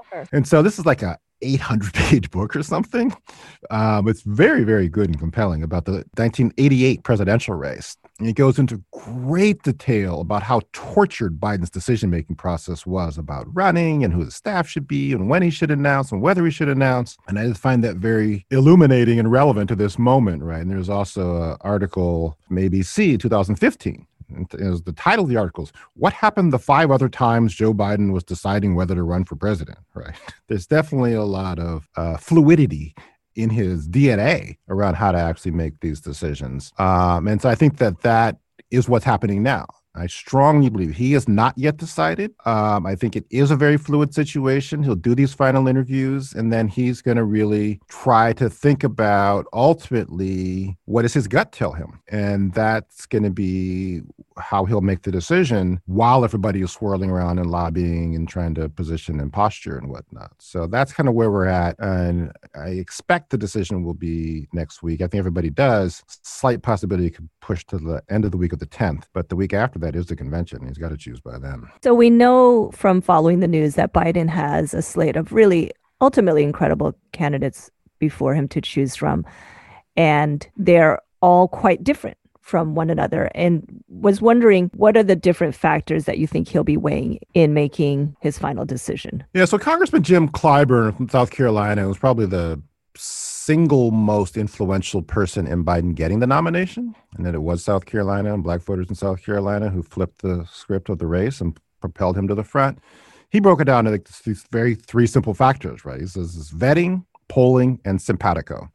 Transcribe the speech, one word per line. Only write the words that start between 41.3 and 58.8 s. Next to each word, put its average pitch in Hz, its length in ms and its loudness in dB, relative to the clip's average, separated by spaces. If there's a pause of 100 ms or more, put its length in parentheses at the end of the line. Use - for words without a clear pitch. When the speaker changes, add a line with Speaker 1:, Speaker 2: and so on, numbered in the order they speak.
Speaker 2:
yet 151 220 -2
decided. 165 560 -4 (120)
Um, 107 420 0
I 98 80 -4
think 107 200 -4
it 113 140 -6
is 139 220 2
a 151 40 4
very 147 220 2
fluid 147 340 -2
situation. 139 680 -4
He'll 135 140 0
do 120 180 0
these 135 220 2
final 135 320 2
interviews, 135 680 -2
and 113 180 -2
then 113 160 0
he's 123 360 -4
gonna 117 200 0
really 107 560 0 (100)
try 117 440 4
to 120 160 -2
think 143 340 0
about 101 680 0
ultimately 95 1300 -2
what 113 180 0
does 120 100 0
his 123 140 0
gut 131 240 0
tell 87 220 -6
him. - 340 -14
And 101 480 -2
that's 110 500 -2
gonna 104 240 -2
be 92 720 -4 (380)
how 98 260 -2
he'll 104 160 0
make 95 220 -2
the 98 80 -4
decision 92 720 0
while 117 400 4
everybody 95 380 -2
is 90 80 -4
swirling 98 400 -4
around 90 260 -2
and 87 140 -2
lobbying 85 640 -2
and 82 120 -4
trying 85 280 -4
to 80 140 -6
position 80 500 -6